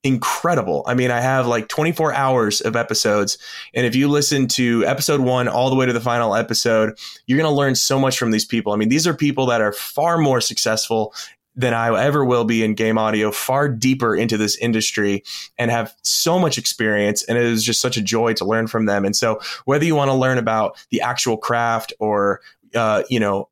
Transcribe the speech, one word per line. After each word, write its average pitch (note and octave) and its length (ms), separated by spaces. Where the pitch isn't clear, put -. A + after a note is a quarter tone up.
incredible. B2 800
I B2 60
mean, B2+ 180
I A#2+ 120
have, C3 240
like, A#2 220
twenty-four D#3 440
hours B2+ 480
of A2+ 160
episodes. G#2 640
And B2 140
if A#2 100
you C#3 100
listen C#3+ 420
to A#2 360
episode C3+ 380
one B2+ 260
all B2+ 220
the C3 60
way C3 100
to A#2+ 80
the A#2 60
final A#2+ 340
episode, A2 640
you're B2+ 120
gonna D#3 160
learn C#3 200
so C3+ 240
much C3+ 200
from A#2 120
these G#2+ 140
people. G#2+ 300
I - 20
mean, G#2+ 140
these D#3 160
are E3 80
people C3 320
that A#2 160
are G#2 100
far E3+ 460
more C3+ 240
successful A2 720
than B2+ 160
I A2+ 260
ever C#3+ 240
will B2 220
be A2+ 180
in A2 120
game A2 240
audio, G#2+ 320
far C3+ 360
deeper B2+ 480
into A2 220
this G#2 220
industry G#2+ 680
and A#2+ 140
have A#2 320
so - 360
much E3 200
experience. G#2 640
And A#2 160
it A#2+ 60
is A2+ 200
just A2+ 160
such - 160
a A2 60
joy A2+ 320
to G2 100
learn A2+ 220
from A2+ 180
them. G2+ 220
And G#2 100
so A2+ 240
whether D3 220
you D#3+ 80
wanna C#3+ 200
learn C3 220
about A2 400
the A#2 100
actual A#2+ 380
craft A#2 600
or, G2+ 440
uh, A2 340
you A#2+ 120
know G2+ 320